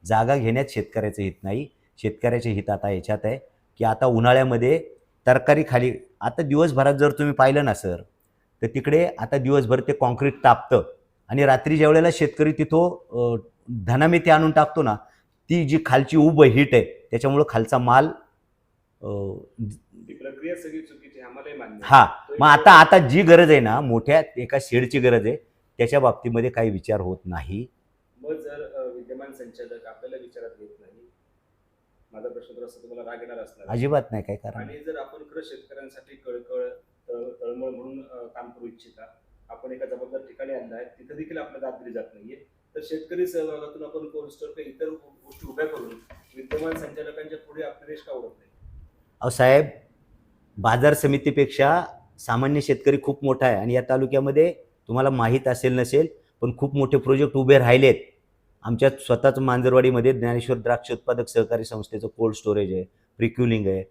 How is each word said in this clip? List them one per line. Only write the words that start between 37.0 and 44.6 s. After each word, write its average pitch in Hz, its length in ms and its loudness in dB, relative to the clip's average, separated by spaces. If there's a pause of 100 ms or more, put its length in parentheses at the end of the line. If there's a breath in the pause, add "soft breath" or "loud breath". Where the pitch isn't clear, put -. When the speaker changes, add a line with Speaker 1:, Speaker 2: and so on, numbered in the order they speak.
Speaker 2:
तळ-, 120 200 -12 (120)
तळमळ 123 280 -10
म्हणून, 131 300 -16 (120)
अ, 127 40 -20
काम 120 340 -20
करू 120 180 -20
इच्छिता, 113 340 -20 (480)
आपण 131 220 -18
एका 127 140 -12
जबाबदार 127 360 -14
ठिकाणी 120 320 -16
आणलं 113 220 -14
आहे, 120 100 -16
तिथं 131 300 -20
देखील 156 220 -14
आपल्याला 135 320 -14
दाद 123 120 -18
दिली 117 120 -18
जात 113 100 -10 (100)
नाहीये, 110 220 -20 (400)
तर 156 80 -10
शेतकरी 170 440 -8
सहभागातून 156 560 -10
आपण 151 220 -14
कोल्ड 147 260 -14
स्टोअर - 200 -18
किंवा 143 180 -18